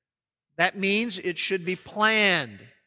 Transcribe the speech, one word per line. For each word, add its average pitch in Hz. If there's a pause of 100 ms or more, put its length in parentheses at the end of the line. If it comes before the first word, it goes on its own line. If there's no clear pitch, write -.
(560)
That 180
means 202
it 180
should 190
be 180
planned. 185 (200)